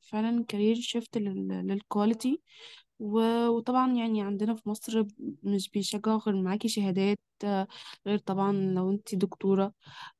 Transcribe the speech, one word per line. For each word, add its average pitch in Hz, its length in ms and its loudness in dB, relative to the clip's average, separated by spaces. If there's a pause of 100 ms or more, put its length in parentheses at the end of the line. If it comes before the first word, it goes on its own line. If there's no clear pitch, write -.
فعلًا 226 460 0
كارير 214 280 2
شيفت 233 420 -4
لل-، 196 300 -4 (180)
للكواليتي. 220 760 0 (580)
و-، 226 480 2
وطبعًا 247 460 2
يعني 226 280 0
عندنا 202 320 0
في 220 140 -8
مصر 220 360 0 (380)
مش 196 280 -2
بيشجعوا 208 480 0
غير 196 240 0
معاكي 202 260 0
شهادات، 202 500 0 (260)
آه، 202 240 0 (380)
غير 202 120 2
طبعًا 196 340 0
لو 185 380 2
انتي 202 260 -2
دكتورة. 190 560 2 (480)